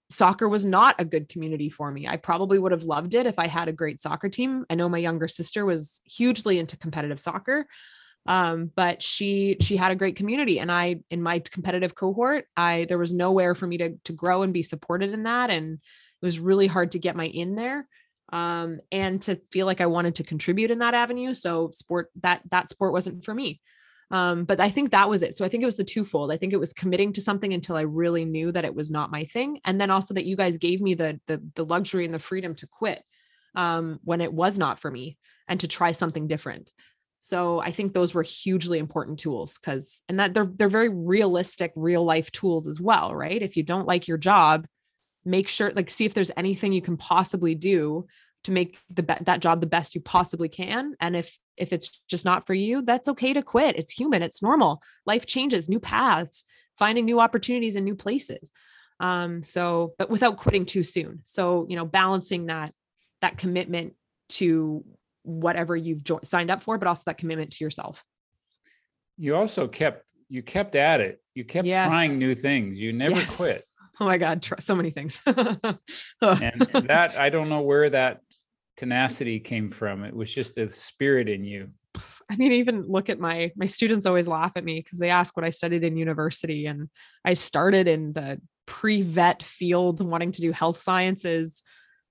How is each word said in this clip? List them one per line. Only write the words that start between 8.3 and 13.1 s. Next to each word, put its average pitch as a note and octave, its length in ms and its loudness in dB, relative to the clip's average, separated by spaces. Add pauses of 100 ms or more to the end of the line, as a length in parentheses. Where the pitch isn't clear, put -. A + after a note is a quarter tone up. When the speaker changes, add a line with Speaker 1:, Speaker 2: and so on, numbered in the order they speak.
Speaker 1:
but F3 280 0
she, G3 580 0
she G3+ 160 2
had F#3 160 2
a F#3 40 0
great F#3+ 200 0
community. A3 420 0
And F3 140 -4
I, F3 240 0 (140)
in F3 120 -4
my E3+ 160 0
competitive F3+ 560 -2
cohort, A#3+ 520 0 (100)
I, E3+ 320 2
there F3+ 100 0
was E3+ 140 0